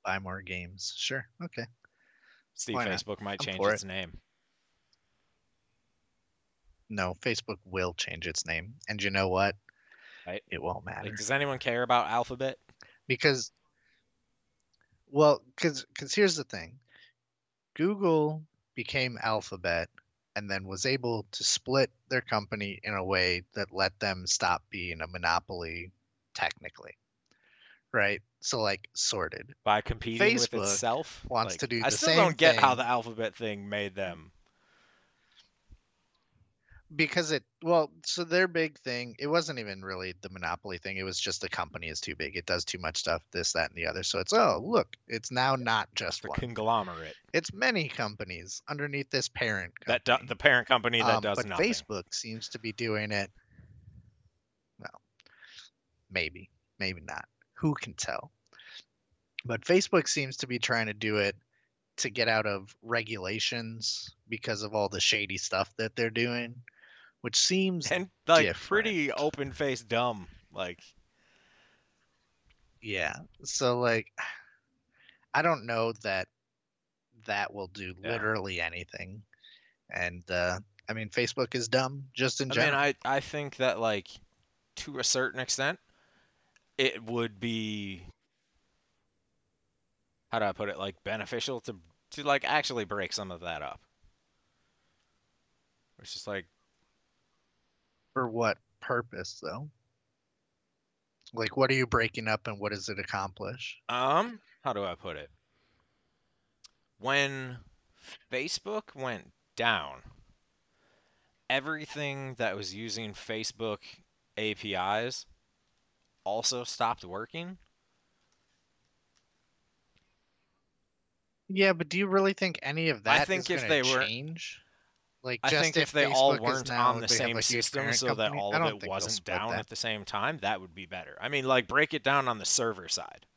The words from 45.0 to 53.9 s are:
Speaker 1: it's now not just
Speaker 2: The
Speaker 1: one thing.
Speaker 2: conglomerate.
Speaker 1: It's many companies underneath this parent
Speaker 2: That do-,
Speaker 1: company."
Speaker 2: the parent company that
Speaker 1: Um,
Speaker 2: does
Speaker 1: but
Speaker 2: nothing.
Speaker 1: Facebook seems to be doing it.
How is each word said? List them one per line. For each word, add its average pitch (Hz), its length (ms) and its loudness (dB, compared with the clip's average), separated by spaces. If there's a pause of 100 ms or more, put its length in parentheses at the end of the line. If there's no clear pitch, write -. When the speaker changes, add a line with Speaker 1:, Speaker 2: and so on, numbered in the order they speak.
Speaker 1:
it's 113 240 -6
now 127 240 2
not 117 400 0
just - 280 -4
Speaker 2:
The - 80 -8
Speaker 1:
one - 100 -2
thing. 123 80 -6
Speaker 2:
conglomerate. 104 680 0 (180)
Speaker 1:
It's 170 200 0
many 202 360 0
companies 98 800 -6
underneath 143 400 -4
this 131 200 -2
parent 101 440 -4 (140)
Speaker 2:
That 120 180 2
do-, - 80 2
Speaker 1:
company." 131 180 2
Speaker 2:
the - 60 -2
parent 127 300 6
company 117 340 4
that 117 180 6
Speaker 1:
Um, 107 40 0
Speaker 2:
does 104 160 2
Speaker 1:
but 120 80 0
Speaker 2:
nothing. 160 260 0
Speaker 1:
Facebook - 400 -6
seems 113 360 -8
to - 100 -10
be 110 140 -6
doing 107 400 -2
it. 98 180 -2 (1500)